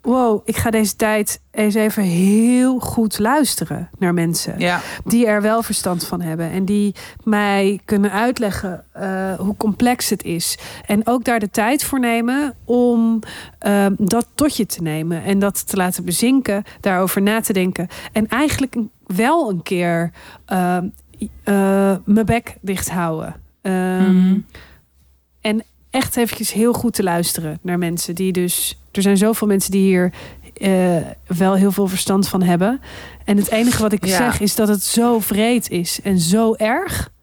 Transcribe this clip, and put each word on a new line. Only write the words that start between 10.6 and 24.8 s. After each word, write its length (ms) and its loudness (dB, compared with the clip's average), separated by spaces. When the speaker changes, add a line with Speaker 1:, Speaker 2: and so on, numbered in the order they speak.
Speaker 1:
En 220 0
ook 160 0
daar 160 0
de 100 -4
tijd 340 0
voor 160 -4
nemen 560 -2
om, 540 2
ehm, 380 2
dat 380 0
tot 220 0
je 80 0
te 160 -8
nemen 420 -4
en 160 0
dat 280 -2
te 100 -6
laten 280 -2
bezinken, 580 0
daarover 400 0
na 200 2
te 120 -4
denken. 340 0
En 160 -2
eigenlijk 480 -2
een, 140 -4
wel 440 2
een 140 -4
keer, 480 0
ehm, 400 0
i-, 80 -8
eh, 520 2
mijn 200 4
bek 360 -2
dicht 280 -6
houden. 460 -4
Ehm, 500 2
Speaker 2:
Mhm. 120 4